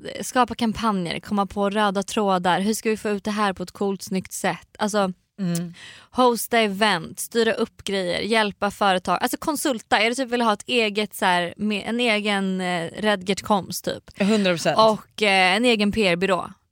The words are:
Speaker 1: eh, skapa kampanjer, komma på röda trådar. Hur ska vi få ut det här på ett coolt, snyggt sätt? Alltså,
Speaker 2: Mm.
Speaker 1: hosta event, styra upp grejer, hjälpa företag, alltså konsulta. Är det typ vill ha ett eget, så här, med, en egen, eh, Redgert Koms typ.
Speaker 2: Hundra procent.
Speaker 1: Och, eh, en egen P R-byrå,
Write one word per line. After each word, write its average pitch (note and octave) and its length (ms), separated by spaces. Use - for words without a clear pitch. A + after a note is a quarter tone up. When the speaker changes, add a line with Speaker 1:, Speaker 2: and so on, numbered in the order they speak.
Speaker 1:
eh, - 80
skapa A#3 320
kampanjer, G3 680
komma G3+ 260
på G3+ 240
röda G3+ 320
trådar. F#3 580
Hur G#3+ 140
ska A3 160
vi G#3+ 60
få G#3+ 140
ut G3+ 140
det G#3+ 60
här G#3 220
på F#3 100
ett F3+ 100
coolt, G3 300
snyggt F#3 300
sätt? - 360
Alltså, G3 340
Speaker 2:
Mm. F3 340
Speaker 1:
hosta A#3+ 480
event, G3 640
styra A3+ 320
upp - 320
grejer, F#3 360
hjälpa G#3 500
företag, F#3 520
alltså B3+ 140
konsulta. C4+ 640
Är A3 80
det A#3+ 60
typ B3+ 140
vill A#3+ 120
ha A3+ 120
ett G#3 140
eget, G#3+ 480
så - 100
här, F3 320
med, G#3 300
en A#3 140
egen, G3+ 600
eh, F3+ 380
Redgert G3 440
Koms - 400
typ. - 380
Speaker 2:
Hundra G3+ 320
procent. D#3+ 260
Speaker 1:
Och, G#3+ 440
eh, F#3+ 340
en A#3+ 80
egen G#3 280
P G#3+ 140
R-byrå, F3+ 440